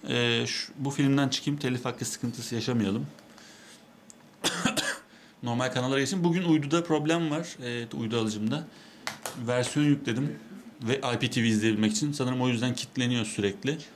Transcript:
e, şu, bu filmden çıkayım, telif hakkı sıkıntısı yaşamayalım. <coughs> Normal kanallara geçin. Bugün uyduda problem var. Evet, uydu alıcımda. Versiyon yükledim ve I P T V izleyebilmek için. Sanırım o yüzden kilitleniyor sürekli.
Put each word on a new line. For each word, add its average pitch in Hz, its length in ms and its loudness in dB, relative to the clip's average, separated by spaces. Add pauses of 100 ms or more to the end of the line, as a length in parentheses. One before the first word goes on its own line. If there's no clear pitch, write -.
e, 120 380 2
şu, - 320 -6
bu 135 120 -2
filmden 139 380 4
çıkayım, 143 320 -2
telif 127 240 -2
hakkı 123 200 -4
sıkıntısı 120 500 -6
yaşamayalım. 117 520 0 (1400)
<coughs> - 240 -2 (760)
Normal 123 300 0
kanallara 131 280 2
geçin. 170 240 0
Bugün 175 180 4
uyduda 156 420 4
problem 160 460 2
var. 165 340 -4
Evet, 120 300 -6
uydu 117 260 0
alıcımda. 113 460 -2 (800)
Versiyon 123 400 2
yükledim 139 520 2 (440)
ve 123 180 0 (140)
I - 40 -2
P 123 120 0
T 120 120 0
V 113 40 4
izleyebilmek 107 460 4
için. 147 200 0
Sanırım 127 300 0
o 127 60 2
yüzden 123 260 0
kilitleniyor 123 500 -2
sürekli. 107 540 -2 (180)